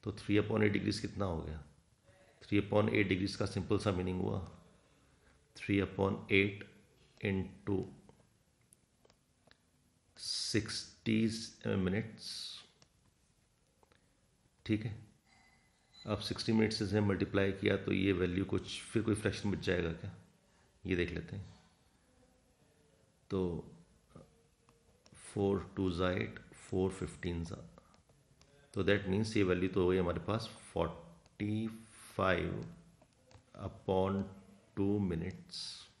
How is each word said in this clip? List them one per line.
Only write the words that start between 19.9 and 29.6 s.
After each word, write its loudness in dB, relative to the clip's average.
क्या, -8
ये 0
देख 0
लेते -8
हैं। -12
तो 0
four 2
two 2
ज़ा 2
eight, -4
four 0
fifteen -6
ज़ा, -10
तो 0
that 4
means 2
ये 6
वैल्यू 4